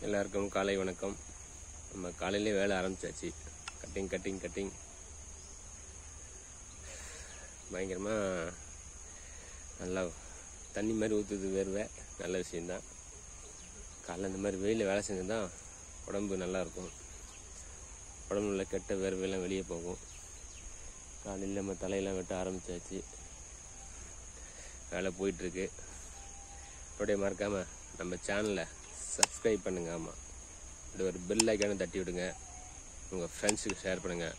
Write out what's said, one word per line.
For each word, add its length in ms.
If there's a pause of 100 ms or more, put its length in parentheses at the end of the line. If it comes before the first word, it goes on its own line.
(120)
எல்லாருக்கும் 420
காலை 260
வணக்கம். 340 (760)
நம்ம 160 (140)
காலையிலே 360
வேலை 220
ஆரம்பிச்சாச்சு. 500 (520)
Cutting, 320
cutting, 300
cutting. 300 (3000)
பயங்கரமா 440 (1600)
நல்லா 220 (720)
தண்ணி 240
மாதிரி 200
ஊத்துது 360
வேர்வை. 300 (340)
நல்ல 240
விஷயம்தான். 420 (1200)
காலைல 240
இந்த 120
மாதிரி 200
வெயில்ல 260
வேலை 160
செஞ்சா 260
தான் 160 (600)
உடம்பு 320
நல்லா 220
இருக்கும். 260 (1400)
உடம்புல 240
உள்ள 220
கெட்ட 300
வேர்வையெல்லாம் 420
வெளியே 260
போகும். 260 (1300)
காலையில 360
நம்ம 240
தலையெல்லாம் 360
வெட்ட 220
ஆரம்பிச்சாச்சு. 580 (1900)
வேலை 280
போயிட்டுருக்கு. 460 (1300)
அப்படியே 320
மறக்காம 400 (380)
நம்ம 120 (140)
சேனலை 380 (480)
Subscribe 500
பண்ணுங்க. 320
ஆமா, 160 (720)
இப்படி 240
ஒரு 100 (100)
bell 240
ஐக்கானை 280
தட்டி 200
விடுங்க. 260 (840)
உங்க 200
ஃப்ரெண்ட்ஸுக்கு 500
share 200
பண்ணுங்க. 240 (120)